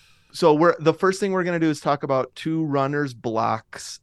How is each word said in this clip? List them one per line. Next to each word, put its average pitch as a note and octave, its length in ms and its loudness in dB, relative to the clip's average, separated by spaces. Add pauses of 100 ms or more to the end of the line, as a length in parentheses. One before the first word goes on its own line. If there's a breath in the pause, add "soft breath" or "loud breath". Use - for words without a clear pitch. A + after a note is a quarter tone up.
(320 soft breath)
so E3+ 200 6
we're, D#3+ 280 4
the D#3 120 4
first F#3+ 280 -2
thing G3+ 100 -2
we're F#3 140 -2
gonna F3 160 -2
do D#3+ 100 2
is D3 100 -4
talk C#3+ 220 -2
about C3+ 320 -2
two D#3+ 300 -4
runners C#3 500 -2
blocks A2+ 880 -6